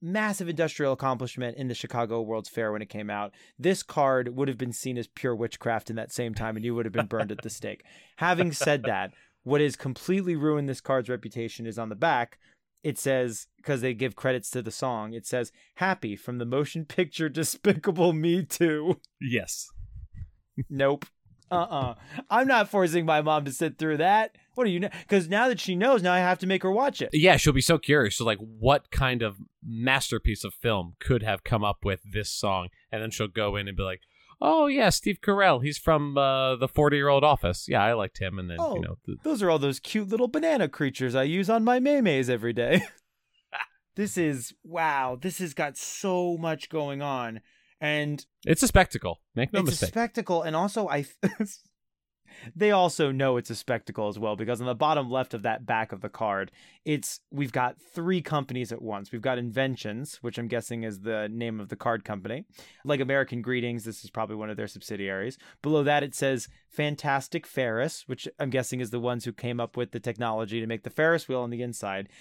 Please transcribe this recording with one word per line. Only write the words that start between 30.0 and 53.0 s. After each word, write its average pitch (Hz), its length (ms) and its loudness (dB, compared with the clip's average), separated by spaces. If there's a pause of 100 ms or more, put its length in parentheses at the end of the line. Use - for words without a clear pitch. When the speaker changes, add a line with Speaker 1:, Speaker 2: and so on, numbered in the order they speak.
Speaker 2:
of 98 120 -8
film 95 460 0
could 120 220 2
have 107 220 -2
come 107 200 0
up 101 200 0
with 98 160 -2 (100)
this 104 200 -6
song?" 92 380 -2 (220)
And 110 120 -4
then 110 80 -6
she'll 107 180 -2
go 104 280 0
in 101 100 -2
and 98 100 -8
be 98 60 -2
like, 92 180 -6 (400)
"Oh, 302 280 4
yeah, 262 220 4
Steve - 300 0
Carell. 196 420 4
He's 147 140 -2
from, 147 400 2
uh, 135 380 4
the 123 140 0
forty-year-old 143 560 6
Office. 135 440 4
Yeah, 113 140 4
I 117 120 6
liked 101 260 -2
him." 95 180 -4
And 90 100 -6
then, 85 120 -6
Speaker 1:
Oh, 285 160 -2
Speaker 2:
you 165 60 -2
know, 82 220 -8
the - 200 -6
Speaker 1:
those 277 180 0
are 175 80 4
all 156 80 6
those 135 220 0
cute 214 280 -2
little 226 200 2
banana 294 400 2
creatures 131 480 -2
I 131 80 4
use 175 260 0
on 226 140 4
my 247 160 4
maymays 208 500 4
every 117 220 0
day. 123 340 2
<laughs> - 60 -18 (1040)
This 202 200 -4
is, 147 380 0 (100)
wow, 143 560 0
this 175 200 -6
has 165 120 -6
got 147 240 -4
so 180 600 -2
much 160 320 -4
going 143 320 -4
on. 120 380 -4 (400)
And 151 440 -2 (220)
Speaker 2:
It's - 160 4
a 247 60 6
spectacle. - 520 4 (140)
Make 123 180 0
no 202 80 2
Speaker 1:
it's 151 100 2
Speaker 2:
mistake. 180 180 0
Speaker 1:
a - 40 -14
spectacle. 220 500 0
And 160 120 -2
also, 196 340 0
I, 143 160 0 (180)
<laughs> 208 220 2 (1120)
they 208 140 4
also 170 400 4